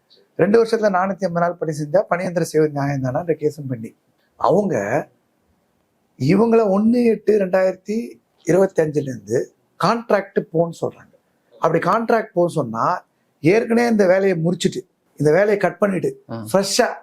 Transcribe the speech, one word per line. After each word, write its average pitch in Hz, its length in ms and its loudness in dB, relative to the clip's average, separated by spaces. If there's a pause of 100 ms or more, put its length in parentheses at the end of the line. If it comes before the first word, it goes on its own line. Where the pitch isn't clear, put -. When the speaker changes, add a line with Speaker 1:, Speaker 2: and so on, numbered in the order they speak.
(400)
Speaker 1:
ரெண்டு 202 200 4
வருஷத்துல 220 380 0
நானூத்தி 190 300 -2
ஐம்பது 170 180 -2
நாள் 175 160 -4
பணி 160 180 -4
செஞ்சா 156 220 0 (100)
பணியந்திர 175 400 -2
செய்வது 156 260 2
நியாயம் 139 280 -2
தானான்ற 156 360 -2
கேஸும் 147 300 -4
பெண்டிங். 113 260 -12 (420)
அவங்க 165 360 0 (1400)
இவங்கள 226 420 2 (140)
ஒண்ணு 226 240 2 (120)
எட்டு 214 220 0 (100)
ரெண்டாயிரத்தி 185 540 -2 (500)
இருபத்தி 185 360 2
அஞ்சுல 147 280 -4
இருந்து 107 260 -4 (420)
கான்ட்ராக்ட் 208 600 -2 (140)
போன்னு 165 280 -2
சொல்றாங்க. - 320 -10 (480)
அப்படி 131 180 2 (120)
கான்ட்ராக்ட் 226 460 -2
போக 175 200 2
சொன்னா 120 280 -4 (580)
ஏற்கனவே 226 500 2
இந்த 202 180 4
வேலையை 190 240 2 (100)
முடிச்சிட்டு, 170 360 -2 (380)
இந்த 147 180 2
வேலையை 208 220 2
கட் 175 220 -2
பண்ணிட்டு, 190 280 0 (220)
Speaker 2:
ஆ. 120 40 -12 (140)
Speaker 1:
ஃப்ரெஷ்ஷா 196 380 0 (160)